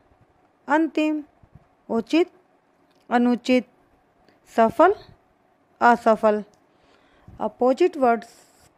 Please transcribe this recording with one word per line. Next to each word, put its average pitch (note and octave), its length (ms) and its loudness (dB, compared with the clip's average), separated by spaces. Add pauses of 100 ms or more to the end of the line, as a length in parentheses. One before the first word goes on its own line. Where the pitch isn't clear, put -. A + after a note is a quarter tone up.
(680)
अंतिम, D4+ 560 -2 (680)
उचित, D4 420 -2 (800)
अनुचित, B3 580 0 (880)
सफल, D#4 400 2 (840)
असफल। A3 640 0 (1000)
अपोजिट C4 560 -2
वर्ड्स A#3 300 0 (500)